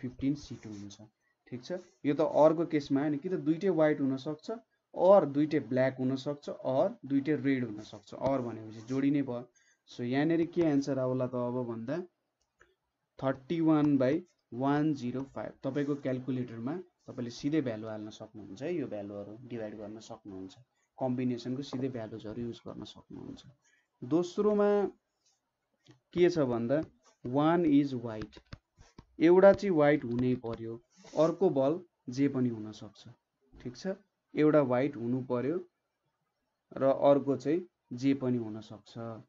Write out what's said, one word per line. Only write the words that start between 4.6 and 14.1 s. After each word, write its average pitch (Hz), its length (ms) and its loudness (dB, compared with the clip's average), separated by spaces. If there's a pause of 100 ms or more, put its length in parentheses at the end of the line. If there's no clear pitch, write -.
or 190 320 8
दुइटै 147 340 0 (100)
black 127 300 2
हुनसक्छ, 131 500 -4 (240)
or 156 160 2 (160)
दुइटै 139 300 0 (100)
red 135 200 0
हुनसक्छ। 107 480 -12
or 135 280 -2
भनेपछि 110 480 -10
जोडी 135 220 2
नै 143 100 2
भयो। 123 240 -6 (420)
So, - 160 -10
यहाँनिर 156 500 2
के 170 80 0
answer 139 380 2
आउला 127 280 0
त 127 80 -8
अब 123 340 -2
भन्दा, 117 320 -6 (1160)
थर्टी 135 420 -4
वान 151 360 4
बाई 135 240 2 (320)